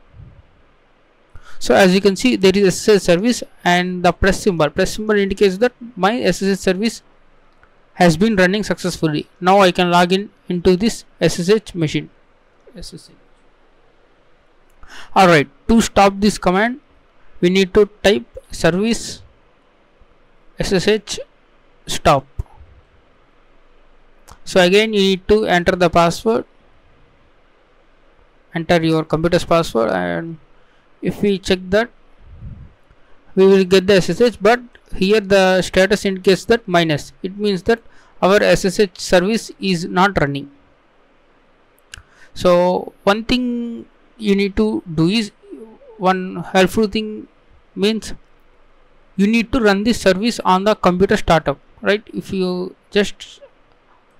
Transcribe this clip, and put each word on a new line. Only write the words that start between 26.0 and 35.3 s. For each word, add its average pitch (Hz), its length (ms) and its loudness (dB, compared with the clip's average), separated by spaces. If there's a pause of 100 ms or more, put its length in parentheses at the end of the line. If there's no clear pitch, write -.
enter 165 260 0
your 160 220 0
computer's 165 400 -2
password, 170 480 -2
and 170 460 -6 (640)
if - 200 -6
we 202 160 0
check 185 220 -4 (100)
that, 214 220 0 (1400)
we 190 100 4
will 196 200 4
get 185 200 2
the 202 100 4
S 180 140 0
S 170 120 -4
H, 240 200 2
but 233 200 2 (340)
here 202 240 0
the 190 420 2